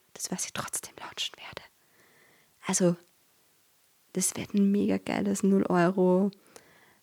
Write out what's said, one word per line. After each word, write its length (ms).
das, 180
was 140
ich 80
trotzdem 460
launchen 380
werde. 240
Also, 300
das 240
wird 160
ein 180
mega 260
geiles 460
null 240
Euro, 640